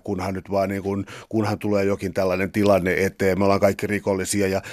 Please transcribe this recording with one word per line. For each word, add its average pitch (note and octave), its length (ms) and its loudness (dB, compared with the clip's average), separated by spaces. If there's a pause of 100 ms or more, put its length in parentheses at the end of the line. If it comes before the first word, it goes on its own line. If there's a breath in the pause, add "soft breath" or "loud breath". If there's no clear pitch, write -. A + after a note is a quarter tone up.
kunhan F#2+ 300 -4
nyt F#2 160 -10
vaan, G2 180 2
niinku, G2 280 -4 (320 loud breath)
kunhan G#2+ 300 0
tulee G#2 260 0
jokin G2 300 -2
tällainen F#2 380 0
tilanne F#2 520 4
eteen, F#2+ 340 0
me G2 60 2
ollaan G2 160 4
kaikki G2 260 2
rikollisia G2 640 -2
ja, F#2+ 140 -2 (100)